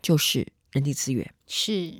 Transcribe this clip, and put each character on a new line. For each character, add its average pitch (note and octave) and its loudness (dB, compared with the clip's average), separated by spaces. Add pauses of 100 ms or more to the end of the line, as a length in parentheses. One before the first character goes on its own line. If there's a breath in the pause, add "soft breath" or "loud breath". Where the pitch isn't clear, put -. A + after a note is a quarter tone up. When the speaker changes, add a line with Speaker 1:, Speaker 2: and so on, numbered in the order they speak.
Speaker 1:
就 E3 4
是 - 2 (240)
人 C#3 2
力 C#3+ 0
资 - -4
源。 A#2+ -2 (140)
Speaker 2:
是。 F3+ -2